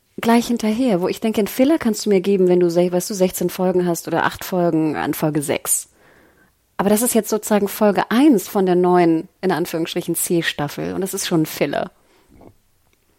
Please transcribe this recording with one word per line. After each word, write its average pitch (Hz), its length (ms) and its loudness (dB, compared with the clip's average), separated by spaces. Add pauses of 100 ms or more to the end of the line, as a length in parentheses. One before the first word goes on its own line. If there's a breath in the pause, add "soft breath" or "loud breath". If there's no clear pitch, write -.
(200)
gleich 233 280 2
hinterher, 220 540 0
wo 185 60 0
ich - 120 -4
denke, 220 200 -2
einen 208 80 0
Filler 285 320 2
kannst 214 260 -2
du 214 40 0
mir 190 120 4
geben, 190 260 2
wenn 180 120 4
du, 175 100 4
se-, 175 220 2
weißt 180 180 -2
du, 226 40 -6
sechzehn 185 360 0
Folgen 180 380 0
hast 170 200 -4
oder 156 180 0
acht - 200 -6
Folgen 160 500 0
an 90 200 -4
Folge 151 260 -2
sechs. - 460 -4 (920 soft breath)
Aber 185 120 0
das 214 120 2
ist 240 140 -2
jetzt 214 140 0
sozusagen 208 380 0
Folge 196 440 0
eins 247 360 4
von 190 200 0
der 180 80 2
neuen, 180 540 4 (120)
in 185 100 -2
Anführungsstrichen, 170 640 -4
C-Staffel 160 800 -4
und 175 80 -4
das 190 120 -6
ist 196 140 -6
schon 165 160 2
ein - 40 0
Filler. - 440 -4 (1300 soft breath)